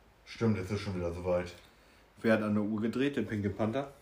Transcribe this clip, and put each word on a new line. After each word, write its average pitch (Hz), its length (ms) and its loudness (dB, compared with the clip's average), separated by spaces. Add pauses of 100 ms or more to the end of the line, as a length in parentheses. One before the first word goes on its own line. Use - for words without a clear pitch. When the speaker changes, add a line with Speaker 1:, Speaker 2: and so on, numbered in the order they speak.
(240)
Speaker 1:
Stimmt, 110 320 0
jetzt 92 140 -4
ist 98 100 -2
schon 95 160 -4
wieder 87 160 -2
soweit. 90 400 0 (680)
Speaker 2:
Wer 113 120 6
hat 107 80 2
an 104 120 2
der 107 80 2
Uhr 104 180 0
gedreht? 123 360 0
Der 117 60 2
Pinke 101 280 -2
Panther. 113 520 -2